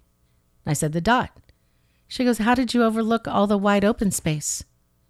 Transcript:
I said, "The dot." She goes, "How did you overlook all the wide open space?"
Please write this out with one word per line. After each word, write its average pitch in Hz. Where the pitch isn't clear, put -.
I 151
said, 151
"The 170
dot." 214
She -
goes, 240
"How 226
did 247
you 240
overlook 226
all 202
the 208
wide 202
open 208
space?" -